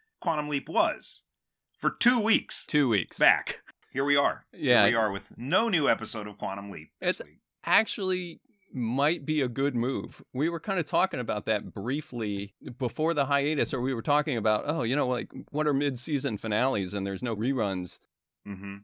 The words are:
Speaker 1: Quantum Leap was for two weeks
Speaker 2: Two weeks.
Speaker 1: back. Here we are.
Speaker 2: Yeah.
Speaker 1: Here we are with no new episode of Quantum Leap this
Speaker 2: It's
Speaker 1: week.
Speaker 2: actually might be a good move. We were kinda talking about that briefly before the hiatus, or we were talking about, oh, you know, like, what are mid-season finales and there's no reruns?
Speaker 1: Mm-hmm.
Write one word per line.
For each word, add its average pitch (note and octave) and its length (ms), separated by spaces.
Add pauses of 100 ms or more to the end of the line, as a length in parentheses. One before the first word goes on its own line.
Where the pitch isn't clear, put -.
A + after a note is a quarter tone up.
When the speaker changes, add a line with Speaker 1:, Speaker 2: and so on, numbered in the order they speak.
(220)
Speaker 1:
Quantum D3+ 260
Leap D3 220
was C3+ 540 (560)
for D3+ 100
two B3 300
weeks - 480
Speaker 2:
Two D3 200
weeks. G#2 300
Speaker 1:
back. G#2 440 (300)
Here C3+ 140
we C#3+ 100
are. C#3 380
Speaker 2:
Yeah. B2 320
Speaker 1:
Here G#2+ 60
we A#2 40 (100)
are G2+ 60
with G2 120 (140)
no F3+ 320
new D#3 200
episode G#2+ 380
of G2+ 100
Quantum G2+ 320
Leap D#2 220 (100)
this F3+ 180
Speaker 2:
It's - 80
Speaker 1:
week. D2+ 120 (260)
Speaker 2:
actually F#3 760 (300)
might C3+ 540
be D3+ 160
a C3 60
good B2+ 280
move. A#2 460 (100)
We C#3+ 160
were E3+ 120
kinda F#3+ 240
talking E3+ 360
about G#2+ 280
that G2 260
briefly G#2+ 800 (240)
before D#3 380
the C#3+ 100
hiatus, C#3+ 480
or B2 80
we C3 140
were A2+ 80
talking D3 340
about, G#2+ 300
oh, D3+ 160
you A#2+ 120
know, C#3 120
like, A#2 240 (180)
what D3 160
are D3 80
mid-season C3+ 640
finales G#2+ 560
and G2 140
there's F#2+ 160
no A#2 120
reruns? G#2 600 (500)
Speaker 1:
Mm-hmm. G2 360